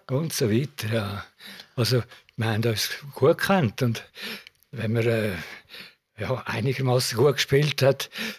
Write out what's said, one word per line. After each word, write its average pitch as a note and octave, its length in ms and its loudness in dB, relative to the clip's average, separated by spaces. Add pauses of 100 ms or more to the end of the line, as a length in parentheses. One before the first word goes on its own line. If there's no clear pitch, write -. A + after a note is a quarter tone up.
und C#3+ 240 -2
so A2+ 180 0
weiter. A2+ 420 0
Ja. G2+ 320 -2 (520)
Also A#2 260 2 (340)
wir A2 100 -2
haben A2 180 0
uns A2 240 0 (260)
gut D#3+ 240 4
gekannt E3+ 440 2
und A#2 200 0 (680)
wenn A2+ 220 -4
man, A#2 120 2
äh, A2 260 0 (840)
ja, A2 280 -4
einigermaßen B2+ 720 0
gut C#3+ 180 4
gespielt C#3+ 460 2
hat, C3+ 280 2 (280)